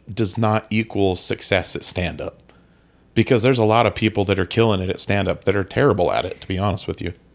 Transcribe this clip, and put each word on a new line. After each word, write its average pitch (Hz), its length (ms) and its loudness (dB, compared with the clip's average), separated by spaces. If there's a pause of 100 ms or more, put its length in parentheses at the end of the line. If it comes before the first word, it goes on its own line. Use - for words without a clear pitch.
(120)
does 101 260 0
not 110 320 2
equal 101 460 0
success - 600 -2
at - 80 -6
stand-up. 80 560 -4 (720)
Because 113 280 2
there's 127 160 2
a 110 60 2
lot 110 200 4
of 101 100 0
people 104 300 0
that 95 140 0
are 92 80 0
killing 110 340 2
it 92 80 -4
at 95 120 -4
stand-up 95 440 -2
that 98 120 2
are 98 80 -2
terrible 123 460 2
at 50 140 0
it, - 160 -10
to - 80 -18
be 95 100 -2
honest 98 280 -2
with - 160 -8
you. 85 100 -6 (220)